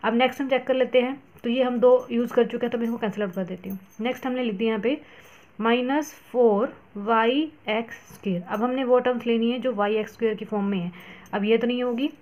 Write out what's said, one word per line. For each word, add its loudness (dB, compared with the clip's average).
अब 0
next 2
हम -4
check 0
कर 2
लेते 4
हैं, -4
तो -2
ये 2
हम 0
दो 6
यूज़ -2
कर 4
चुके -4
हैं, -2
तो -4
मैं -2
इसको -4
cancel -4
out -6
कर -4
देती -12
हूँ। -8
Next -4
हमने -2
लिख -2
दिया -2
यहाँ -2
पे -2
माइनस 0
फ़ोर 4
वाई 2
एक्स -4
स्क्वायर। -4
अब -4
हमने 0
वो 4
टर्म्स 0
लेनी 2
है -2
जो -2
वाई 0
एक्स -4
स्क्वायर -2
की -10
फॉर्म -2
में 0
है, -4
अब -2
ये 4
तो 0
नहीं -2
होगी। -2